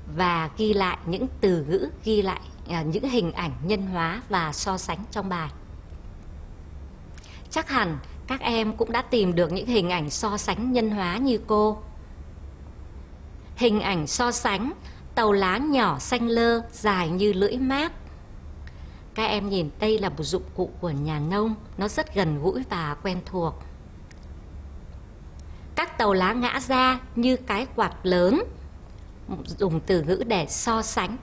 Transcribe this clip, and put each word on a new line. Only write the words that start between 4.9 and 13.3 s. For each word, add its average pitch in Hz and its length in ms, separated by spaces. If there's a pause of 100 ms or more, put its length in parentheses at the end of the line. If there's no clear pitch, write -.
trong 196 180
bài. 165 220 (2000)
Chắc 320 180
hẳn 202 300 (280)
các 262 140
em 220 360
cũng 233 160
đã 240 100
tìm 196 320
được 170 180
những 190 140
hình 202 240
ảnh 156 200
so 208 260
sánh 220 360
nhân 220 180
hóa 190 260
như 254 300
cô. 214 320 (1800)